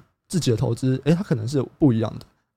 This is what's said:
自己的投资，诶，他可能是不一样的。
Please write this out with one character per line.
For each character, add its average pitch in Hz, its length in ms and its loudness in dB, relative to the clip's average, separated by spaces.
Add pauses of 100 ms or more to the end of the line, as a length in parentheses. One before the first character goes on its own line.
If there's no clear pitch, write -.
(280)
自 180 120 -2
己 135 120 0
的 110 60 2
投 117 180 -2
资， 131 300 -2
诶， 160 100 4
他 190 80 -4
可 - 100 -2
能 113 140 -4
是 135 180 -2 (140)
不 139 140 6
一 110 60 2
样 110 200 -4
的。 - 60 -20 (320)